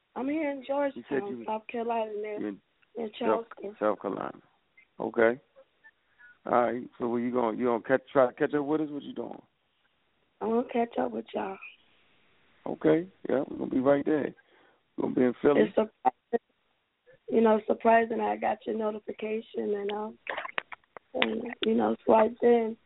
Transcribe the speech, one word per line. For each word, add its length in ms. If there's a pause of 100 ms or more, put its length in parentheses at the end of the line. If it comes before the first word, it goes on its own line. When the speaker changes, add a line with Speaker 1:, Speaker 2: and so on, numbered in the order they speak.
(160)
Speaker 1:
I'm 140
here 220
in 80
Speaker 2:
You 60
said 280 (160)
Speaker 1:
Georgetown, 300
Speaker 2:
you 60
Speaker 1:
South 220
Carolina, 440 (100)
near, 180
Speaker 2:
you 80
in 100 (400)
Speaker 1:
near 100
Speaker 2:
South, 120
Speaker 1:
Charleston. 600
Speaker 2:
South 220
Carolina. 300 (680)
Okay. 400 (1040)
All 160
right. 220 (140)
So 100
where 120
you 120
going? 260
You 80
gonna 180
catch, 180 (100)
try 160
to 60
catch 200
up 120
with 160
us? 80
What 140
you 100
doing? 280 (1000)
Speaker 1:
I'm 80
gonna 220
catch 260
up 140
with 220
y'all. 240 (1080)
Speaker 2:
Okay. 420 (220)
Yeah, 180
we're 100
gonna 120
be 100
right 260
there. 280 (600)
We're 80
gonna 120
be 80
in 180
Philly. 200
Speaker 1:
It's 140
surprising, 720 (840)
you 120
know, 260
surprising. 540
I 160
got 280
your 120
notification 960
and, 160
um, 260 (1000)
and, 280 (220)
you 100
know, 200 (100)
swiped 380
in 420